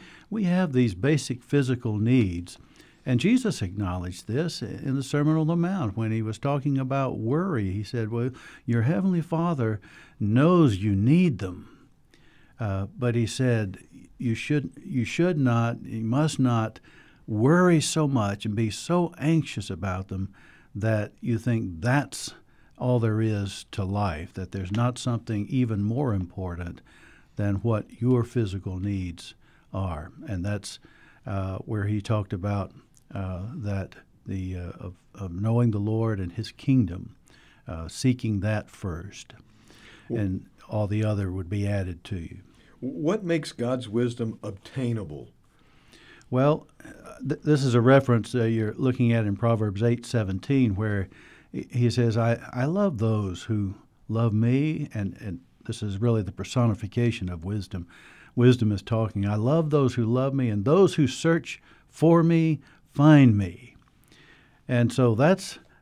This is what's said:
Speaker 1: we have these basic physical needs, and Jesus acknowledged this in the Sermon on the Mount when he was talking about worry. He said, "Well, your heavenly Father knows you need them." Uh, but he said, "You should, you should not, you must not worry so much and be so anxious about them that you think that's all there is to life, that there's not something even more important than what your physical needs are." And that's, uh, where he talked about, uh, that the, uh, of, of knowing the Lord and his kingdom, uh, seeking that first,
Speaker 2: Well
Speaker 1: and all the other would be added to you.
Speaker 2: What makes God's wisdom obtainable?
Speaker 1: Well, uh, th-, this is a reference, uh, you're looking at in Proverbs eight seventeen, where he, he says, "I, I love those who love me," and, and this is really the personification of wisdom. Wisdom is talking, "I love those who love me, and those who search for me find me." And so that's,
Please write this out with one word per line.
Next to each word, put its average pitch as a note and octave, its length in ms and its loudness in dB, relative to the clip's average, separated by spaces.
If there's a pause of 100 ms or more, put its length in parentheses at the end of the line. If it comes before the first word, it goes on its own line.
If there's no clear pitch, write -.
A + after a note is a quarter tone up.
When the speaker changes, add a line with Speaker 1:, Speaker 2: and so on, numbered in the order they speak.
(280)
Speaker 1:
we G#3+ 160 -4
have F3+ 300 0
these A#2+ 200 2
basic B2+ 480 -2
physical B2 540 0
needs, G2+ 640 0 (480)
and D#3 120 2
Jesus A3+ 440 2
acknowledged F2+ 640 -6
this D#3 320 -4
in C3 360 -6
the C#3 60 -4
Sermon D3 360 2
on D#3 80 2
the E3 100 0
Mount E3+ 400 -2
when A2 160 -2
he A2+ 80 -2
was A2 180 -4
talking C#3 380 -2
about C3+ 400 -2
worry. B2+ 540 -2
He G2+ 120 -4
said, A2 280 -4
"Well, A#2+ 220 -2 (340)
your A#2 160 2
heavenly F3+ 400 0
Father D3 580 -2 (400)
knows C3 560 6
you G2+ 180 2
need C3+ 440 4
them." F2+ 500 -12 (720)
Uh, G2 280 -2 (100)
but A#2+ 160 0
he A#2 120 2
said, A2+ 520 0 (400)
"You A2+ 160 0
should, D3 380 -2 (120)
you A#2+ 220 -2
should F3 320 0
not, A#2 440 2
you A2+ 220 -6
must C#3+ 340 0
not A#2 420 0 (460)
worry D#3 540 4
so D#3 260 0
much G#2+ 380 0
and G#2+ 100 -4
be A2 140 0
so E3+ 480 -2
anxious D3 540 -2
about F#2+ 380 -6
them F#2+ 260 -8 (400)
that G#2+ 380 -2 (100)
you A#2 160 -2
think G2+ 420 -4
that's - 540 -2 (420)
all B2+ 240 0
there A2 220 0
is G#2 480 -2
to G#2 140 -6
life, F#2+ 500 -4
that F#2 180 -8
there's F#2 200 -6
not A#2+ 260 0
something A2+ 500 -4
even A2+ 340 0
more A#2 300 0
important F2 720 -6 (540)
than G2+ 200 0
what A2 300 -2 (160)
your B2 200 2
physical G2 560 -4
needs F#2 560 -6 (380)
are." F2 400 -6 (160)
And F#2 160 -6
that's, G2+ 340 -6 (480)
uh, F#2+ 320 -6
where G#2+ 260 -4
he G#2 180 -2
talked G#2+ 320 -2
about, G2+ 380 -4 (420)
uh, F#2 280 -6 (120)
that G2+ 400 -6 (320)
the, F#2 300 -6
uh, F2 220 -10
of, F2+ 160 -12 (200)
of F2+ 180 -10
knowing A2+ 380 2
the G#2 80 -2
Lord A2 420 -2
and F#2 120 -6
his - 200 -10
kingdom, G2 640 0 (500)
uh, E2 220 -10
seeking B2 520 -2
that G#2+ 280 -2
first, F#2 640 -12 (760)
Speaker 2:
Well A#2 120 -4
Speaker 1:
and F#2+ 260 -4 (220)
all G#2+ 180 -2
the G#2 160 -2
other G2+ 300 0
would F#2 160 -6
be G2+ 180 -2
added F#2 380 -4
to G2 140 -8
you. - 220 -12 (400)
Speaker 2:
What E3 440 -2
makes E3 280 -2
God's B2 360 -4
wisdom A#2 540 -2
obtainable? G2+ 880 -8 (1000)
Speaker 1:
Well, C3+ 380 2 (160)
uh, - 300 -20 (120)
th-, C3+ 160 -4
this D3 220 4
is B2 100 2
a A#2+ 60 6
reference, B2 540 4
uh, A#2+ 100 2
you're A2 300 0
looking B2+ 380 2
at A2+ 120 2
in G2+ 120 0
Proverbs G#2+ 460 0
eight A#2+ 220 0
seventeen, A2 720 0
where G2+ 320 -2 (420)
he, - 200 -10
he A#2+ 200 2
says, A#2 280 2
"I, A#2 200 2 (140)
I B2+ 140 -2
love F#3 320 0
those G#2 460 -2
who G#2 300 -2 (340)
love A2 260 0
me," C#3+ 580 0
and, G2 280 -6
and G2 200 -10 (260)
this A2+ 160 -8
is G2 160 -4
really A2+ 240 2
the F#2 100 -6
personification A2+ 960 0
of E2+ 160 -8
wisdom. F#2+ 440 -6 (480)
Wisdom B2 340 6
is G2 120 -2
talking, G#2 440 -2
"I G#2 80 0
love D3 360 0
those C#3+ 240 2
who A#2+ 100 0
love B2+ 280 0
me, C3 160 0
and G#2 160 -2
those F3+ 300 6
who C#3+ 140 4
search - 520 -2 (280)
for E3 340 4
me D#3+ 380 4 (320)
find C#3+ 460 10
me." F2+ 380 -6 (880)
And A#2+ 260 2
so B2 220 4
that's, E3+ 460 2 (220)